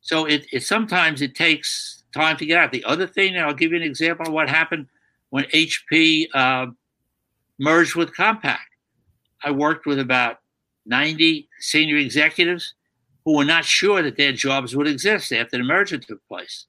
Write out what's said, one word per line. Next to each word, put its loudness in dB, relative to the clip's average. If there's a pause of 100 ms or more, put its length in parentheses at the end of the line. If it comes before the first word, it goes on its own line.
So 0
it, 0
it, -4
sometimes 0
it -4
takes -2 (100)
time 2
to -8
get 2
out. 4
The -6
other 0
thing, 0
and -2
I'll -2
give 0
you 0
an -2
example -2
of -6
what 2
happened -2 (440)
when -2
H 0
P, 4
uh, 2 (920)
merged 2
with -2
Compaq. 0 (880)
I -2
worked 0
with 0
about 0 (460)
ninety 2 (100)
senior 2
executives -2 (500)
who 4
were 4
not 2
sure 2
that -2
their 2
jobs -2
would 0
exist -2
after -2
the -2
merger 0
took -14
place. -16